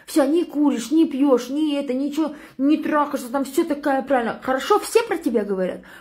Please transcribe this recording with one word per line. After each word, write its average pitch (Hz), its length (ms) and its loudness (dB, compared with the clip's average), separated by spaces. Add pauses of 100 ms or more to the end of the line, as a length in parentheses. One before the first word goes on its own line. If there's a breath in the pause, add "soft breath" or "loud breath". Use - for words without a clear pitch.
Всё, 285 200 2
не 320 180 2
куришь, 269 460 0
не 320 160 4
пьёшь, 262 420 2
не 285 280 -2
это, 277 180 -4
ничего, 294 400 -2 (240 loud breath)
не 285 180 4
трахаешься, 294 560 -2
там 277 120 0
всё 339 200 0
такая 285 380 -2
правильная. 254 400 -2
Хорошо, 262 360 0
все - 240 2
про 427 140 -2
тебя 233 280 0
говорят. 185 360 -4 (200 loud breath)